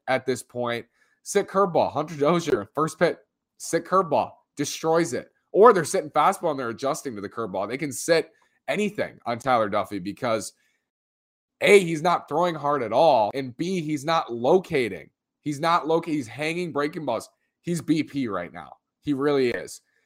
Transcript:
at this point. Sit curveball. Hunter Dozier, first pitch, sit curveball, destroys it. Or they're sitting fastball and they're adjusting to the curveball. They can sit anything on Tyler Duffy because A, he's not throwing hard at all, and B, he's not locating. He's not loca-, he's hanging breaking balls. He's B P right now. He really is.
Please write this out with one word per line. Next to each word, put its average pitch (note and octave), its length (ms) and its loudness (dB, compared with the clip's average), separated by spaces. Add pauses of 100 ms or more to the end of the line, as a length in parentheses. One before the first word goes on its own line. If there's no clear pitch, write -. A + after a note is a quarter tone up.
at B2+ 180 0
this B2+ 160 -2
point. A#2 460 -6 (340)
Sit G3 260 -2
curveball. D#3+ 440 2
Hunter D3+ 240 -6
Dozier, C#3+ 580 2
first D#3 240 -2
pitch, E3 200 0 (400)
sit - 280 -4
curveball, D#3 460 0 (260)
destroys D#3+ 560 0
it. G2 160 -8 (220)
Or G#3+ 200 10
they're F3+ 140 4
sitting D#3 240 -4
fastball E3 420 0
and C3+ 80 -6
they're A#2+ 100 -4
adjusting C3+ 460 -4
to G2+ 60 -12
the G2 80 -8
curveball. G2+ 400 -6
They B2+ 80 -6
can D3 140 -6
sit D#3+ 400 0 (360)
anything D3+ 600 -4
on A#2+ 100 -4
Tyler A2+ 320 2
Duffy G2+ 300 -2
because G2+ 540 -4 (1080)
A, G3 200 8
he's E3 200 -2
not F3 260 0
throwing E3+ 280 -2
hard C#3+ 260 -2
at G#2+ 100 -4
all, B2 440 4
and C3 220 -8
B, F3+ 220 -2
he's D3+ 240 -4
not D3+ 300 -2
locating. B2 800 0 (300)
He's D3 200 -6
not E3 260 2
loca-, E3 240 0
he's C#3+ 160 -4
hanging D#3 460 -6
breaking D3+ 320 -4
balls. A2+ 240 -4 (320)
He's E3 200 -4
B D#3+ 220 0
P C#3 240 -6
right F2 240 -6
now. C#2+ 240 -16 (260)
He D3 120 -2
really C3+ 380 2
is. - 280 -8 (260)